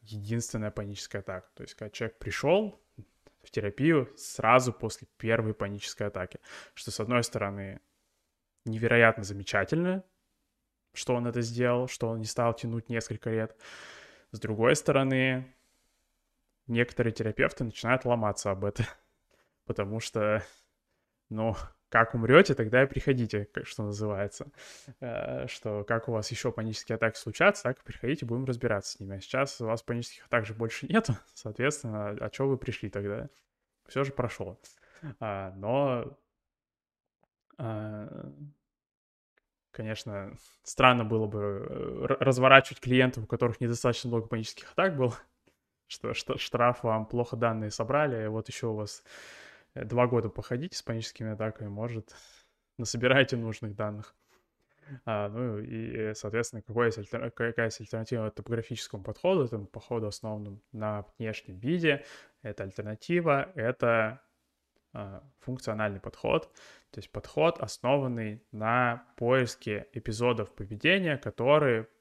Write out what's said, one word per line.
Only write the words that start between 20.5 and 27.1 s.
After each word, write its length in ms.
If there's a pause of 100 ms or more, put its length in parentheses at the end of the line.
ну, 280 (320)
как 260
умрете, 400
тогда 280
и 40
приходите, 600
как, 200
что 180
называется. 640 (500)
Э, 460
что 380
как 240
у 40
вас 180
еще 200
панические 460
атаки 220